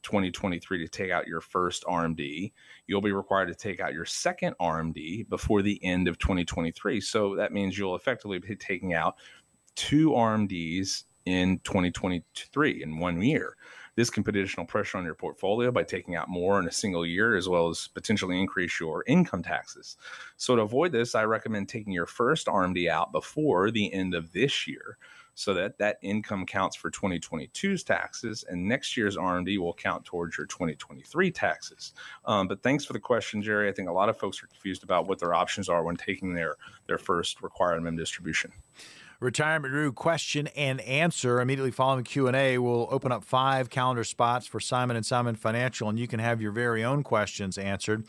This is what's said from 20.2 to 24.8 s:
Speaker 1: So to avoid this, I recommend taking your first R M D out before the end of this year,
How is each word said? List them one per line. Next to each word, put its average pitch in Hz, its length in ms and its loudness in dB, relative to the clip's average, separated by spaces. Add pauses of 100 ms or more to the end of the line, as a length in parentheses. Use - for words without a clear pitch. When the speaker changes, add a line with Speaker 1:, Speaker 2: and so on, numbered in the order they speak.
Speaker 1:
So 127 180 2
to 113 60 6
avoid 123 300 2
this, 117 220 0
I 110 100 4
recommend 107 440 0
taking 104 240 -6
your 85 140 0
first 135 420 0
R 95 160 4
M 92 80 2
D 87 160 2
out 80 240 2
before 104 580 2
the 104 220 0
end 92 220 0
of 82 180 -4
this 120 340 0
year, - 300 -12 (380)